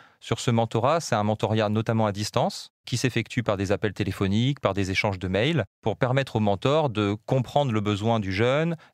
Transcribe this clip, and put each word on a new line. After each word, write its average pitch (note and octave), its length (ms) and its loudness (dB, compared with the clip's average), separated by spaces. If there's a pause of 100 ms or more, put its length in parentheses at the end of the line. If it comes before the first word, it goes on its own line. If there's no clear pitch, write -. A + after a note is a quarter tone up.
(180)
Sur - 220 -4
ce - 100 -2
mentorat, A#2 480 2
c'est - 160 -4
un G#2 80 2
mentorat G#2+ 460 0
notamment A2 380 0
à G#2 60 0
distance, A#2+ 580 -2 (140)
qui - 120 -4
s'effectue A#2 480 -2
par G#2+ 120 0
des F#2+ 140 0
appels G2 220 0
téléphoniques, G#2 680 0
par G2 140 0
des F#2+ 160 -2
échanges F#2+ 300 -2
de F#2+ 80 -4
mails, A2+ 360 0 (180)
pour G#2 140 -2
permettre C3 400 0
au A2 40 2
mentor C3 500 2
de G#2 260 0 (100)
comprendre C3 440 0
le G#2+ 100 0
besoin G#2 380 0
du F#2+ 140 -4
jeune, C#3 440 2 (180)